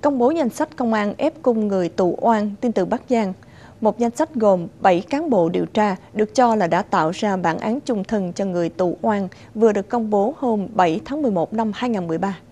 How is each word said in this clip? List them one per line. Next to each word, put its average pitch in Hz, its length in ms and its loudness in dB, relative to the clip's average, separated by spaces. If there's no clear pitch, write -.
Công 285 120 2
bố 240 120 4
danh 320 180 0
sách 302 280 -4
công 226 160 -2
an 208 240 0
ép 311 260 -4
cung 220 260 2
người 185 200 0
tù 175 320 0
oan, 214 300 2
tin 240 120 -2
từ 196 120 0
Bắc 180 240 -4
Giang. 220 240 0
Một 208 180 0
danh 233 180 0
sách 311 180 -2
gồm 202 320 2
bảy 180 200 4
cán 302 300 -4
bộ 180 180 4
điều 175 180 -2
tra 208 300 0
được 214 220 -2
cho 240 200 4
là 202 120 0
đã 165 160 0
tạo 160 280 0
ra 196 260 -2
bản 175 220 0
án 233 220 -4
chung 214 240 -4
thân 190 280 -2
cho 196 120 -4
người 175 240 -2
tù 170 340 -2
oan 202 260 0
vừa 220 180 4
được 202 160 -2
công 226 220 -2
bố 208 260 2
hôm 220 380 -2
bảy 175 300 2
tháng 294 180 -6
mười 254 80 0
một 175 240 -2
năm 220 200 -2
hai 247 160 -4
ngàn 190 160 -2
mười 165 120 -4
ba. 190 200 -4